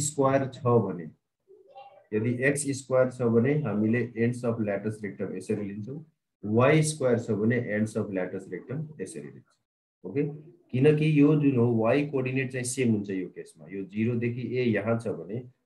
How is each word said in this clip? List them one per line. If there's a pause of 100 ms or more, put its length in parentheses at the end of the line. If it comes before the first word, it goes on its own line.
स्क्वायर
छ
भने, (1040)
यदि (160)
एक्स (180)
स्क्वायर
छ
भने
हामीले (240)
ends
of
lattice
rectum
यसरी
लिन्छौँ, (400)
वाइ
स्क्वायर
छ
भने (200)
ends
of
lattice
rectum (160)
यसरी
लिन्छौँ।
ओके, (480)
किनकि
यो
जुन
हो (100)
y
coordinate
चाहिँ
same
हुन्छ
यो
केसमा।
यो
जिरो
देखि (160)
ए
यहाँ
छ
भने (220)